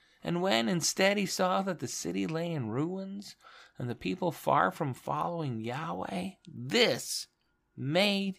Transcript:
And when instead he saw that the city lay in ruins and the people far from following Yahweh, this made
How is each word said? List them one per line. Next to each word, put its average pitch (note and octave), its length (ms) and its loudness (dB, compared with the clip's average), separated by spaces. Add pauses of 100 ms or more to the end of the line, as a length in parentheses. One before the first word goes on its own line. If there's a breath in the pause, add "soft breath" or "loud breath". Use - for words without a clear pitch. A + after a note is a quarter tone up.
(240 soft breath)
And F3 200 0
when A3+ 260 4
instead F#3+ 480 2
he G3+ 80 2
saw F#3+ 380 2
that F#3 160 -2
the A#2+ 80 -4
city F#3 400 -2
lay E3 240 -2
in C3 180 -2
ruins F#3+ 680 -4 (440 loud breath)
and B2 100 -4
the A#2 60 -6
people F3+ 360 -2
far D#3 400 4
from C#3+ 220 -2
following D3+ 680 -4
Yahweh, E3 680 -6 (180)
this D3 800 0 (480)
made F#3+ 640 2